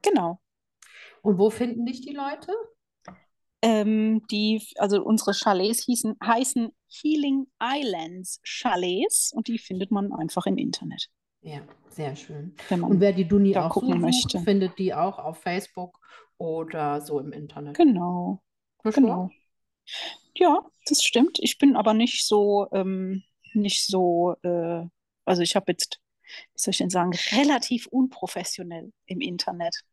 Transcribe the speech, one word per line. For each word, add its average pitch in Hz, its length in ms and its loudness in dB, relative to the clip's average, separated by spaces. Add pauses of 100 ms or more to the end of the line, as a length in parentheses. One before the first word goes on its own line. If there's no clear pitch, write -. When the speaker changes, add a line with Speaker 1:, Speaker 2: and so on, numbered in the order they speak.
Speaker 1:
Genau. 185 400 2 (800)
Speaker 2:
Und 202 160 2
wo 208 120 6
finden 233 360 -4
dich 254 160 -8
die 277 140 -14
Leute? 285 360 -8 (1080)
Speaker 1:
Ähm, 220 680 2
die, 214 340 0 (120)
also 202 260 2
unsere 214 300 0
Chalets 208 500 0
hießen, 226 400 -2
heißen 233 480 0 (160)
Healing 285 600 -2 (140)
Islands 185 840 -6
Chalets 185 920 -2
und 226 140 -4
die 233 80 -2
findet 190 340 -6
man 202 220 0
einfach 165 320 -4
im 196 120 0
Internet. - 520 -8 (320)
Speaker 2:
Ja, 151 180 -14 (300)
sehr 147 260 -10
schön. 156 400 -14 (140)
Speaker 1:
Wenn 180 100 0
man 170 120 0
Speaker 2:
Und 190 100 6
wer 202 100 6
die 185 160 0
Duni 196 240 6
Speaker 1:
da 180 160 2
Speaker 2:
auch 170 40 -2
Speaker 1:
gucken 240 180 0
Speaker 2:
so - 60 2
sucht, 170 60 2 (320)
Speaker 1:
möchte. 190 60 -2
Speaker 2:
findet 190 400 0
die 185 140 0
auch 180 260 -2
auf 160 220 -10
Facebook 180 580 -8 (380)
oder 160 640 -4
so 147 180 -4
im 147 140 -10
Internet. 147 420 -12
Speaker 1:
Genau. 180 680 2 (440)
Speaker 2:
Nicht 220 100 0
Speaker 1:
Genau. 254 140 6
Speaker 2:
wahr? 185 220 -2 (1040)
Speaker 1:
Ja, 349 260 6 (240)
das - 180 0
stimmt. 269 380 4
Ich - 160 -2
bin 277 180 8
aber 214 180 4
nicht 233 320 2
so, 202 460 4
ähm, 190 520 -2 (300)
nicht 202 320 0
so, 175 560 2
äh, 170 440 -2 (400)
also 180 160 2
ich 170 160 0
hab 190 100 0
jetzt, - 320 -4 (540)
wie - 80 -18
soll 196 100 -2
ich 185 60 -2
denn 185 120 0
sagen, 180 220 0 (220)
relativ 254 540 0
unprofessionell 185 1040 -4 (120)
im 185 140 -8
Internet. 175 600 -6 (120)